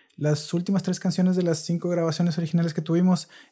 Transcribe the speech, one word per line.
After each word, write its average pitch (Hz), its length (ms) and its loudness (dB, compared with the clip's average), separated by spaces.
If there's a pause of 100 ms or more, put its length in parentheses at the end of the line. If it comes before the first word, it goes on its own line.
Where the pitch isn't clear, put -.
(180)
las 147 360 0
últimas 180 300 0
tres 185 160 -4
canciones 185 380 2
de 185 60 2
las 165 160 0
cinco 170 280 -2
grabaciones 170 500 0
originales 170 360 0
que 165 80 -4
tuvimos. 175 480 2 (220)